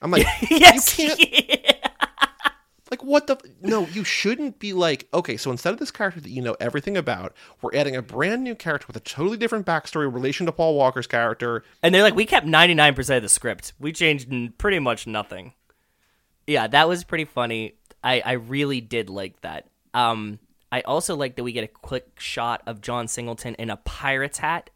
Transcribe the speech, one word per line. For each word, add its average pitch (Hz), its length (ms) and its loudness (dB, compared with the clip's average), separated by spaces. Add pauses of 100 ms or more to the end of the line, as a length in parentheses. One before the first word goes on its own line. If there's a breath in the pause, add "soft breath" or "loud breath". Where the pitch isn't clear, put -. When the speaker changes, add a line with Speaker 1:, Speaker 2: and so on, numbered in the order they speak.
Speaker 1:
I'm 170 80 -2
like, 226 160 6 (100)
Speaker 2:
<laughs> - 140 -2
Yes. 311 480 8
Speaker 1:
You 302 180 0
can't 302 320 2
Speaker 2:
<laughs> - 0 -
Yeah. - 260 2 (1160)
Speaker 1:
Like, 254 140 -10
what 285 220 2
the 277 80 2
f-, 269 80 -20 (180)
no, 202 280 0
you 190 140 -6
shouldn't 247 560 -2
be 202 140 -8
like, 165 400 0
"Okay, 147 240 -2
so 131 140 -6
instead 170 240 -2
of - 40 -14
this 294 120 -8
character 180 320 -6
that 92 80 -16
you 127 100 -8
know 117 180 -4
everything 147 380 -4
about, 117 380 -4 (260 loud breath)
we're - 140 -8
adding 143 200 0
a 127 60 -4
brand 170 420 -4
new 247 120 -6
character 151 320 -6
with - 100 -14
a 110 40 -10
totally 196 360 -4
different 220 300 -2
backstory 156 460 -2
relation 143 340 -2
to 165 60 -2
Paul 160 220 2
Walker's 127 320 2
character." 117 580 -2 (180 soft breath)
Speaker 2:
And 180 120 6
they're 196 80 8
like, 208 120 8
"We 214 100 2
kept 165 220 2
ninety-nine 156 480 6
percent 131 240 0
of 110 60 -2
the 98 40 -8
script. - 500 -2
We 151 140 -8
changed 143 400 0
n-, 120 240 -6
pretty 196 220 0
much 120 280 -2
nothing." 107 460 -8 (920)
Yeah, 131 200 2
that 147 220 6
was 175 160 -2
pretty 160 220 -6
funny. 113 480 -4 (280)
I, 127 220 0
I 123 80 -2
really 131 480 -4
did 110 300 -6
like 95 320 -10
that. 78 240 -12 (260)
Um, 110 460 0 (340)
I 123 100 -2
also 165 340 -2
like 135 200 -4
that 120 80 -6
we 120 80 -6
get 117 120 -4
a 107 40 -14
quick - 520 -12
shot 120 460 -6
of 113 160 -10
John 120 260 -6
Singleton 117 460 -8
in 113 160 -8
a 101 80 -6
Pirates 135 600 -4
hat 165 380 -4